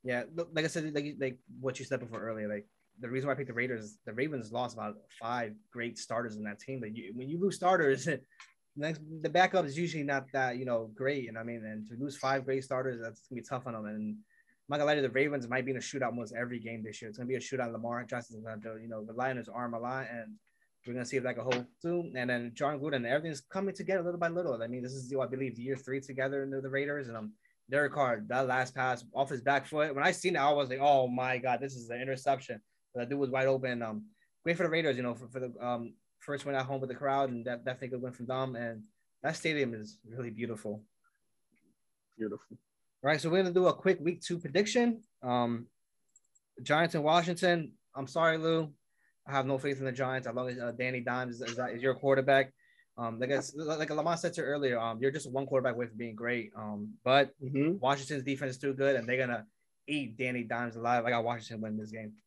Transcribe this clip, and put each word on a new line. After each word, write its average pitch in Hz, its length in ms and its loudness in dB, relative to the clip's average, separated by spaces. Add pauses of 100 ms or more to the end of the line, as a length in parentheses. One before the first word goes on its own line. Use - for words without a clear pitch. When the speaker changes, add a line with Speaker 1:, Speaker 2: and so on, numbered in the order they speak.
Speaker 1:
Yeah, 123 200 0 (120)
look, 165 180 -4
like 160 120 2
I - 20 2
said, 156 260 -2
like, 147 240 -2
like 131 200 -2 (240)
what 127 180 -2
you 135 60 -8
said 123 160 -2
before 113 180 -8
earlier, 107 300 -4
like, 104 180 -6 (320)
the 120 100 -8
reason 131 180 -2
why 135 60 2
I 127 40 0
picked 135 100 -4
the 120 60 -10
Raiders, 113 520 -2
the 110 80 -8
Ravens 123 380 -2
lost 120 240 -2
about 107 200 -6 (240)
five 117 340 -2 (180)
great 120 260 -6
starters 117 380 -4
in 107 80 -6
that 104 160 -8
team. 135 220 -8
Like, 110 140 -8
you, 107 200 -10
when 127 140 -6
you 170 100 -2
lose 185 160 2
starters, 156 520 6 (340)
<laughs> - 340 -20
next, 151 260 -4 (200)
the 156 80 0
backup 180 360 6
is 139 120 -4
usually 165 260 0
not 139 300 0
that, 127 240 2
you 127 80 -4
know, 113 280 0
great. 131 360 -2
And 113 80 -8
I 113 60 -6
mean, 117 220 -6
and 107 220 -8
to 120 80 -12
lose 139 220 -6
five 135 280 0
great 135 180 0
starters, 127 380 -2
that's 113 260 -12
gonna 120 140 -8
be - 60 -16
tough 123 180 -6
on 120 80 -6
them. 110 120 -6
And 107 200 -6
I'm 107 120 -4 (520)
not 147 80 0
gonna 147 100 2
lie 151 80 4
to 147 60 2
you, 131 60 2
the 113 60 -2
Ravens 135 340 2
might 127 180 -2
be 131 60 -2
in 127 60 0
a - 40 -4
shootout 131 260 -2
almost 113 280 -6
every 120 240 -4
game 110 240 -8
this 107 180 -10
year. 113 80 -10
It's 107 80 -12
gonna 123 100 -6
be 127 80 0
a 120 40 0
shootout. 120 320 -2
Lamar 117 320 -4
Jackson's 117 400 -8
gonna 110 120 -8
have 107 80 -12
to, 110 180 -8
you 113 80 -12
know, 110 120 -6
rely 117 280 -2
on 127 80 -2
his 113 120 -8
arm 120 240 -4
a 113 60 -4
lot, 127 320 -4
and 110 220 -10 (520)
we're 120 80 -6
gonna 123 120 -4
see 131 120 -2
if 123 60 0
that 123 120 0
can 117 80 -6
hold 123 220 0 (160)
too. 170 340 -2
And 123 140 -2
then 120 240 0
John 143 260 0
Gruden, 135 280 0
everything's 151 340 0
coming 190 320 -2
together 185 300 0
little 175 160 -2
by 170 80 2
little. 165 340 0
I 117 60 -2
mean, 123 160 -4
this 127 100 -6
is, 131 260 -8
I 127 80 2
believe, 127 300 -4
year 127 200 -4
three 131 240 -4
together 135 420 -2
in 135 60 -4
the, 135 100 -4
the 135 100 -6
Raiders, 139 380 -2
and, 117 100 -8
um, 107 140 -8 (380)
Derek 139 240 4
Carr, 123 340 2
that 127 180 2
last 127 300 0
pass 127 280 0 (100)
off 135 160 2
his 127 120 -4
back 139 240 4
foot. 151 300 0
When 139 80 2
I 185 80 6
seen 170 240 0
it, 147 40 2
I 139 120 8
was 143 180 4
like, 127 120 -2
"Oh 139 260 8
my 127 300 0
God, 123 240 2
this 135 140 -6
is 117 140 -12
an 120 120 -4
interception." 135 600 0 (320)
But 123 80 -2
that 120 80 -2
dude 143 100 0
was 135 100 2
wide 131 180 4
open. 127 340 2
Um, 107 240 -4 (380)
great 170 140 2
for 185 60 2
the 165 60 4
Raiders, 156 280 4
you 127 60 -2
know, 120 120 -2
for, 120 120 -14
for 131 120 -8
the, 127 140 -4 (120)
um, 120 280 -2 (260)
first 143 260 -6
win 139 100 0
at 131 100 2
home 135 160 -2
with 131 80 -4
the 123 60 -6
crowd, 139 340 2
and 117 160 -4
that, 120 180 -4
definitely 127 240 -4
a 123 40 -6
good 127 100 -4
win 123 120 -6
for 123 100 -10
them. 131 320 -2
And 117 280 -6 (400)
that 156 120 0
stadium 147 380 0
is 107 240 -10 (100)
really 120 220 -8
beautiful. 107 540 -6 (1300)
Speaker 2:
Beautiful. 107 340 -4
Speaker 1:
All - 580 -6
right, 151 100 4
so 160 100 0
we're 180 120 4
gonna 180 120 2
do 185 140 8
a 147 60 8
quick 185 260 4
week 170 220 0
two 175 180 -4
prediction. 208 600 4 (200)
Um, 120 460 0 (920)
Giants 160 340 4
and 151 80 2
Washington. 170 680 4 (240)
I'm 135 120 -6
sorry, 165 300 4
Lou. 160 340 2 (540)
I 139 60 -10
have 139 140 4
no 135 120 2
faith 135 220 -2
in 135 60 -2
the 131 60 0
Giants 127 360 -2
as 117 80 -4
long 127 140 -2
as, 123 100 -6
uh, 120 180 -4
Danny 127 220 0
Dimes 123 400 -2
is, 117 120 -6
is, 117 80 -6 (140)
is 117 80 -6
your 131 140 4
quarterback. 135 580 6 (420)
Um, 113 240 -4
like 127 120 0
I 139 40 2
s-, 131 200 -2
like 156 340 -2
Lamont 156 300 0
said 170 140 0
to 165 80 -4
earlier, 135 380 2
um, 113 220 -2
you're 135 100 4
just 143 200 -6
one 135 160 -2
quarterback 131 260 2
away 120 140 -2
from 110 100 -12
being 117 180 -6
great. 117 400 -2
Um, 107 380 -6 (100)
but 135 280 6 (120)
Speaker 2:
Mm-hmm. 143 360 2
Speaker 1:
Washington's 139 440 2
defense 139 280 -2
is 131 80 -8
too 139 140 0
good, 135 220 4
and 117 140 -2
they're 127 80 2
gonna 123 280 0 (420)
eat 135 300 -2
Danny 123 260 0
Dimes 117 320 -2
alive. 120 280 4
I 120 60 2
got 117 140 4
Washington 117 380 -4
winning 107 180 -4
this 104 120 -8
game. 107 220 -10 (140)